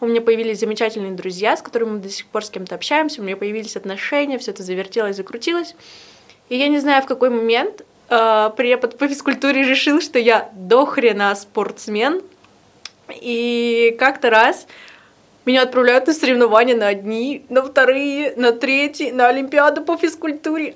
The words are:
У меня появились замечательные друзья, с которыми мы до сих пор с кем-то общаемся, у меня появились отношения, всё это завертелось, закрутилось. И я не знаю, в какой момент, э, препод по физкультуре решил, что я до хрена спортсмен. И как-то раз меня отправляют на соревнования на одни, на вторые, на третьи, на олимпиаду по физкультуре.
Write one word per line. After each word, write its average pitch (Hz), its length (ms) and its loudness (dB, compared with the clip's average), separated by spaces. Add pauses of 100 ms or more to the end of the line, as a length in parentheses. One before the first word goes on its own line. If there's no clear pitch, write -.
У 240 40 -4
меня 233 160 2
появились 226 380 0
замечательные 214 520 -4
друзья, 185 440 -2
с - 60 -8
которыми 233 300 -4
мы 214 80 -6
до 196 100 -12
сих - 180 -12
пор 214 180 -6
с - 40 -14
кем-то 185 260 -12
общаемся, 294 460 -2
у - 20 -10
меня 190 140 -6
появились 208 400 -6
отношения, 262 600 -4
всё 254 140 -8
это 196 120 -10
завертелось, 190 540 -4
закрутилось. 262 580 -6 (720)
И 247 80 -2
я 277 120 2
не 294 100 2
знаю, 277 240 2
в - 20 -6
какой 254 240 0
момент, 233 540 0 (260)
э, 220 480 4
препод 240 400 0
по 285 100 0
физкультуре 277 560 0
решил, 269 380 2
что - 180 -2
я 226 340 2
до 208 320 2
хрена 202 500 2
спортсмен. 220 880 -4 (1000)
И 233 760 0
как-то - 300 2
раз 226 380 4 (800)
меня 254 180 4
отправляют 254 440 2
на 320 60 2
соревнования 240 640 2
на 208 120 0
одни, 220 600 -6
на 254 120 2
вторые, 277 720 0
на 240 160 2
третьи, 277 600 -2
на 247 180 2
олимпиаду 285 540 2
по 330 140 -2
физкультуре. 311 800 -4